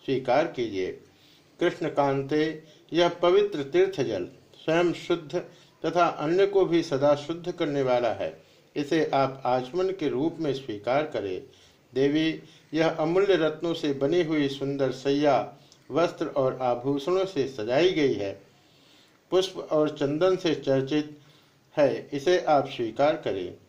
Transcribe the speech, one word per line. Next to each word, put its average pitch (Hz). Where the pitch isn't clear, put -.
स्वीकार 131
कीजिए। 98
कृष्ण 170
कांते, 143
यह 175
पवित्र 180
तीर्थ 175
जल 101
स्वयं 165
शुद्ध 165
तथा 165
अन्य 165
को 196
भी 160
सदा 143
शुद्ध 170
करने 147
वाला 120
है, 90
इसे 151
आप 135
आचमन 127
के 156
रूप 156
में 147
स्वीकार 127
करें। 101
देवी, 151
यह 160
अमूल्य 175
रत्नों 160
से 151
बनी 147
हुई 151
सुंदर 139
सैया 139
वस्त्र 170
और 131
आभूषणों 139
से 139
सजाई 135
गई 143
है, 101
पुष्प 185
और 151
चंदन 156
से 170
चर्चित 139
है, 127
इसे 180
आप 147
स्वीकार 123
करें। 92